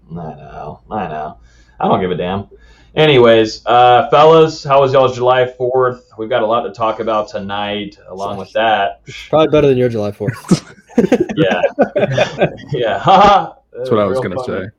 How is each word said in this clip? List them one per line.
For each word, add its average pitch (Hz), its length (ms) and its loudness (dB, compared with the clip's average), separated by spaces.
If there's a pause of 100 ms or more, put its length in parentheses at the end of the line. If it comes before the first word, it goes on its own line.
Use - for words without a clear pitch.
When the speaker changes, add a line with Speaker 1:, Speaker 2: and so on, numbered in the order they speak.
(100)
Speaker 1:
I 82 40 -14
know. 73 640 -16 (100)
I 98 180 -8
know. 76 300 -12 (420)
I - 80 -2
don't 101 120 0
give 180 120 -4
a 170 40 -4
damn. - 300 -6 (480)
Anyways, 120 720 4
uh, 123 420 4
fellas, 156 540 4
how 139 180 2
was 135 120 2
y'all's 127 240 2
July 127 320 0
fourth? 127 680 -4
We've 110 120 -10
got 120 140 -2
a 107 40 -2
lot 117 160 -2
to - 80 -8
talk 110 300 -6
about 107 280 -4
tonight, 101 720 -10 (100)
along 98 280 -10
with 95 160 -16
that. 104 480 -2 (300)
Speaker 2:
Probably 156 180 4
better 147 180 2
than 131 120 2
your 123 100 0
July 104 240 -4
fourth. - 600 -4 (240)
Speaker 1:
<laughs> 240 400 0
Yeah. - 240 0 (360)
<laughs> 190 500 -2 (260)
Yeah. 120 320 -4
<laughs> 196 480 4 (200)
Speaker 3:
That's 127 180 -10
what 113 80 2
I 104 60 2
was 127 160 -2
Speaker 1:
Real - 20 -6
Speaker 3:
gonna 92 140 -6
Speaker 1:
funny. 98 300 -8
Speaker 3:
say. 110 120 -14